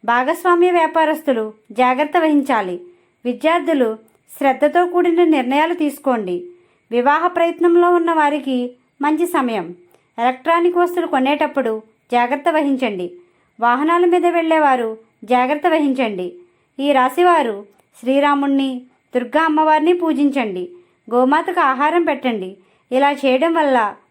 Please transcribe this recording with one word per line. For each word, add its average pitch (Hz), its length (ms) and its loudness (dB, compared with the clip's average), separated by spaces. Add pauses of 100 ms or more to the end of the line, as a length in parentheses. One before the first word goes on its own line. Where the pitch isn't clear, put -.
భాగస్వామ్య 339 720 2
వ్యాపారస్తులు 311 640 0 (360)
జాగ్రత్త 254 460 0
వహించాలి. 262 500 0 (520)
విద్యార్థులు 277 600 0 (500)
శ్రద్ధతో 277 440 0 (120)
కూడిన 349 320 2 (100)
నిర్ణయాలు 285 480 0
తీసుకోండి. 247 520 -2 (600)
వివాహ 277 280 2 (140)
ప్రయత్నంలో 339 520 2 (100)
ఉన్న 339 200 0
వారికి 285 380 0 (480)
మంచి 311 300 0
సమయం. 233 320 -2 (560)
ఎలక్ట్రానిక్ 330 580 0
వస్తువులు 349 340 -2
కొనేటప్పుడు 277 580 -2 (420)
జాగ్రత్త 254 420 0
వహించండి. 247 500 -2 (520)
వాహనాల 294 540 2
మీద 349 140 2 (100)
వెళ్ళేవారు 302 540 0 (420)
జాగ్రత్త 262 420 0
వహించండి. 247 540 -2 (560)
ఈ 285 140 0
రాశివారు 262 580 2 (440)
శ్రీరాముణ్ణి, 277 680 0 (440)
దుర్గా 247 340 -2
అమ్మవారిని 311 540 2
పూజించండి. 269 640 -2 (480)
గోమాతకు 320 560 0
ఆహారం 311 400 0
పెట్టండి. 233 400 -4 (400)
ఇలా 277 220 2 (120)
చేయడం 269 360 2
వల్ల 269 180 2 (320)